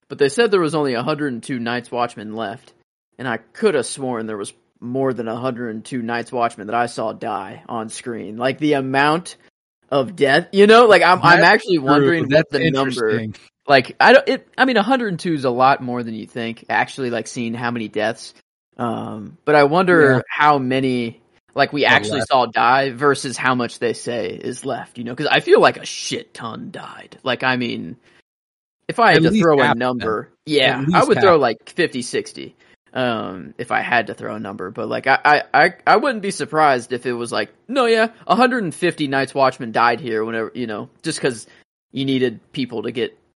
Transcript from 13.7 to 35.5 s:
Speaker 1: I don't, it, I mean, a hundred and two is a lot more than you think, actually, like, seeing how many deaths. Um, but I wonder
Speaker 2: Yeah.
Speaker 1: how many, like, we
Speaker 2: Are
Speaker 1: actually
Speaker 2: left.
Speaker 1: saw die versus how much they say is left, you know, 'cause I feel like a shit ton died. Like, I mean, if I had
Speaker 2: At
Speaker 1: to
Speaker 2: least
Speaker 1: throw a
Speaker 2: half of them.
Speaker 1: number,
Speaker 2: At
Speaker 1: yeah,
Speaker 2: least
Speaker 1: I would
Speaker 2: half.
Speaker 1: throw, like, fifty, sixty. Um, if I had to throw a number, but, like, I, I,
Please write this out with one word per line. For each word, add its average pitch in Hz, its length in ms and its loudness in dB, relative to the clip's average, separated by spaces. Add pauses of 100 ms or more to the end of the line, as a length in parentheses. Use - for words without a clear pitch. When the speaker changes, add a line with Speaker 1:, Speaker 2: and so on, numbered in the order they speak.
Speaker 1:
I 202 140 6
don't, - 140 6
it, - 200 -4 (100)
I 254 80 4
mean, 262 120 0
a 196 60 2
hundred 240 260 -2
and 170 100 -6
two 175 140 -4
is 139 120 -4
a 135 40 2
lot 127 320 2
more 123 220 -6
than 113 100 -10
you 110 140 -10
think, 113 420 -10
actually, 123 400 -2
like, 113 180 -6
seeing 117 260 -8
how 120 180 -6
many 117 160 -8
deaths. 107 460 -6 (440)
Um, 113 680 -8
but 151 100 2
I 147 100 6
wonder 160 500 4
Speaker 2:
Yeah. 123 140 0
Speaker 1:
how 147 280 4
many, 127 640 -4 (320)
like, 139 200 0
we 143 120 0
Speaker 2:
Are - 60 4
Speaker 1:
actually 135 280 2
Speaker 2:
left. 120 120 -4
Speaker 1:
saw 127 160 4
die 123 440 2
versus 131 460 -2
how 127 160 0
much 120 260 -4
they 117 140 -2
say 110 360 -6
is 123 360 -10
left, 123 320 -10
you 120 60 -12
know, 120 100 -10
'cause 143 160 -6
I 135 120 4
feel 339 180 6
like 143 180 4
a - 80 -16
shit - 480 -10
ton - 380 -12
died. - 520 -18
Like, 123 200 -2
I 127 140 2
mean, 113 400 -8 (920)
if 165 120 -8
I 226 100 6
had 160 80 6
Speaker 2:
At 165 60 4
Speaker 1:
to 165 80 4
Speaker 2:
least 214 120 4
Speaker 1:
throw 151 160 4
a 131 40 4
Speaker 2:
half 143 120 2
of 117 40 -6
them. 123 80 -2
Speaker 1:
number, 113 420 -4 (180)
Speaker 2:
At 151 40 -4
Speaker 1:
yeah, 131 280 2
Speaker 2:
least 151 160 0
Speaker 1:
I 202 80 6
would 262 140 2
Speaker 2:
half. 202 60 0
Speaker 1:
throw, 185 140 6
like, 120 320 0
fifty, 127 320 -4
sixty. - 540 -8 (380)
Um, 107 640 -6
if 120 140 -8
I 113 100 0
had 107 260 0
to - 60 -10
throw 113 220 -10
a 107 40 -10
number, 101 320 -10
but, 113 180 -8
like, 117 180 -4
I, 131 160 4
I, 147 200 4 (100)